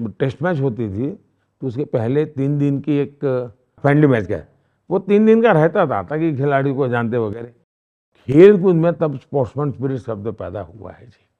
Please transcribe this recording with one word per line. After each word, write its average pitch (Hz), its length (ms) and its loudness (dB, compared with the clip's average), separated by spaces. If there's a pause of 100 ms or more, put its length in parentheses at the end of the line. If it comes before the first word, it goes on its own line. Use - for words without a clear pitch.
(200)
टेस्ट - 220 -4
मैच 175 180 -2
होती 117 300 -4
थी, 113 220 -6 (500)
तो 139 60 -8
उसके 131 180 -6
पहले 131 400 -2
तीन 143 340 -4
दिन 139 200 0
की 147 180 -2
एक 139 220 -6 (640)
फ्रेंडली 147 260 4
मैच 113 240 2
का, 90 80 -4 (500)
वो 185 100 -2
तीन 202 260 2
दिन 220 160 6
का 233 100 4
रहता 170 340 4
था 110 180 -4
ताकि 156 320 -4
खिलाड़ी 139 380 0
को 131 140 -2
जानते 120 300 -2
वगैरह। 117 300 -6 (840)
खेलकूद 185 420 8
में 165 180 2
तब 151 260 -4
स्पोर्ट्समैन 139 520 -4
स्पिरिट 127 280 -6
शब्द 101 280 -10
पैदा 95 340 -10
हुआ 92 300 -18
है 98 160 -20
जी। - 200 -20 (120)